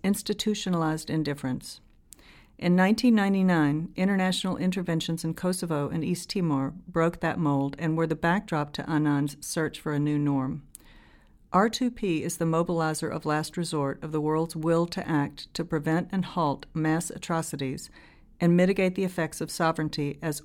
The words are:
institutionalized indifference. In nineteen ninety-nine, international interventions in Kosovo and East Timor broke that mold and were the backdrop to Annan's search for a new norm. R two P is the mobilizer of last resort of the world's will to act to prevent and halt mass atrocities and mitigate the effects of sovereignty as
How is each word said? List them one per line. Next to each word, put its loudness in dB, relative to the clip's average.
institutionalized 0
indifference. -4
In 4
nineteen 6
ninety-nine, 4
international 0
interventions -2
in -2
Kosovo -2
and -2
East -4
Timor 0
broke 0
that -2
mold 2
and 0
were 2
the 0
backdrop 0
to -8
Annan's 2
search -4
for -4
a 0
new 2
norm. 0
R 6
two 0
P -2
is -4
the 0
mobilizer 0
of -6
last -2
resort -2
of -8
the -2
world's 0
will 2
to -8
act -2
to -4
prevent 0
and -2
halt -2
mass 0
atrocities -6
and 6
mitigate 4
the 0
effects -4
of -6
sovereignty -2
as -4